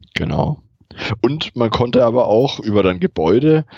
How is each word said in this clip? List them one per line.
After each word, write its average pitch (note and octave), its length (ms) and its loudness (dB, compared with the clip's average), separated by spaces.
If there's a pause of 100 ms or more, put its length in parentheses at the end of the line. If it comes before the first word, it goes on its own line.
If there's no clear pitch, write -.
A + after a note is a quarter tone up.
(140)
Genau. E2 440 -2 (640)
Und C#3+ 340 -10
man A#2 140 0
konnte B2 340 0
aber D3 240 2
auch A2+ 320 0
über G#2 240 0
dein F2+ 160 0
Gebäude, C#3 640 2 (140)